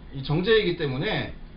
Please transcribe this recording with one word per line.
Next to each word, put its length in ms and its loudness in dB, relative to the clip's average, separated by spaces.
이 100 -8
정제이기 540 4
때문에 560 -2